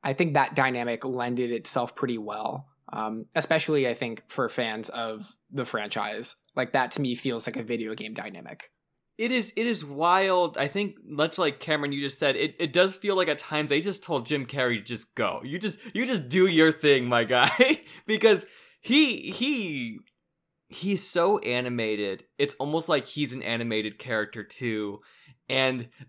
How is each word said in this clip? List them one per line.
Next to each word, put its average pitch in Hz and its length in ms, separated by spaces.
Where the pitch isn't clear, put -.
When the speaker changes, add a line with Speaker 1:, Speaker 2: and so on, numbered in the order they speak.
Speaker 1:
I 139 100
think 160 220
that 139 200
dynamic 123 500
lended 123 460
itself 120 440
pretty 123 220
well, 107 500
um, 110 340
especially, 156 520
I 120 60
think, 117 340
for 127 220
fans 110 400
of 110 460
the 131 140
franchise. 107 720
Like, 123 180
that 127 180
to - 100
me 123 140
feels 117 320
like 113 100
a 117 60
video 110 320
game 110 180
dynamic. - 580
Speaker 2:
It 240 140
is, 247 240
it 226 100
is 202 200
wild. 175 720
I 143 100
think, 196 280
much 151 320
like 156 240
Cameron, 147 320
you 143 80
just 135 180
said, 143 160
it, 151 240
it 156 140
does 190 240
feel 202 180
like 180 140
at 147 80
times 151 320
they 147 100
just 185 240
told 135 220
Jim 139 200
Carrey, 120 400
"Just - 300
go. 95 260
You 185 160
just, 208 220
you 226 120
just 202 220
do 185 200
your 160 220
thing, 143 360
my 120 180
guy." 127 560
<laughs> - 120
Because 214 400
he, 262 500
he, 170 680
he's 190 400
so 185 320
animated. 113 840
It's 143 180
almost 156 340
like 147 160
he's 143 280
an 131 80
animated 113 560
character 110 460
too. 107 560
And 131 400